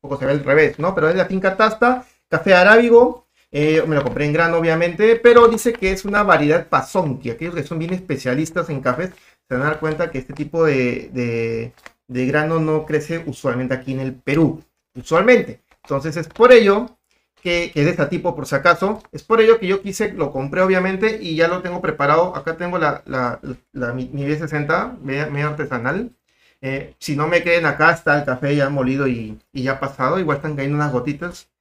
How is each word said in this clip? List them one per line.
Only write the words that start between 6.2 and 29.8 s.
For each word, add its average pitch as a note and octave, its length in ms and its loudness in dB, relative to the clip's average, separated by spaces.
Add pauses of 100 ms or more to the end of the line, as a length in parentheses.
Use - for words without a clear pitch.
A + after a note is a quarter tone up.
variedad D#3+ 460 2
pasón, D#3 500 -2
que A#2 120 -8
aquellos E3+ 240 -10
que D#3 80 -6
son E3 160 -8
bien E3+ 140 -6
especialistas D#3 760 -4
en C#3 100 -6
cafés D3 320 -4 (380)
se C3 40 -6
van B2+ 100 -2
a - 20 -2
dar D3+ 160 -2
cuenta D#3+ 300 -4
que B2+ 80 -8
este - 140 -14
tipo D#3+ 320 -4
de, B2+ 460 0
de, A#2 600 -4 (340)
de B2+ 200 -4
grano D3+ 320 0
no D#3 260 0
crece D3+ 400 -4
usualmente B2+ 480 -4
aquí B2+ 200 -8
en C3 80 -6
el C3 120 -6
Perú, D3 500 0 (300)
usualmente. E3+ 680 2 (220)
Entonces C#3+ 340 -6
es D#3+ 100 -6
por B3 240 6
ello A3 460 6 (440)
que, F3 320 -4
que D#3 60 -2
es D3 60 4
de E3+ 60 2
este D#3 140 0
tipo, F3 300 -4
por C#3 100 -10
si - 80 -6
acaso, F3 480 0 (100)
es - 120 -14
por A3+ 180 2
ello A3+ 160 6
que G#3 80 -6
yo G3 160 -2
quise, G3 320 -6
lo - 180 -4
compré E3+ 300 -4
obviamente F#3+ 580 0
y E3 160 -8
ya E3 120 2
lo F3+ 160 -4
tengo F3 180 -8
preparado. D#3+ 540 0
Acá D#3+ 200 -8
tengo F3 220 -6
la, D3+ 300 -2
la, B2 320 -4 (320)
la, B2 220 -6
mi, B2+ 200 -8
mi C#3 120 -6
B D3+ 120 -2
sesenta, D#3+ 640 -4
media, C#3+ 240 -6
media C#3+ 220 -4
artesanal. D3 640 -6 (500)
Eh, C3+ 380 -8
si D3+ 160 -6
no D3+ 120 -2
me E3+ 140 2
creen, E3+ 240 0
acá D#3 280 2
está D3 260 0
el C#3+ 60 -6
café C#3 300 -2
ya C#3 140 0
molido C3+ 380 -2
y, A2+ 320 -6 (120)
y C3+ 120 -8
ya C3+ 160 -4
pasado, C3+ 400 -2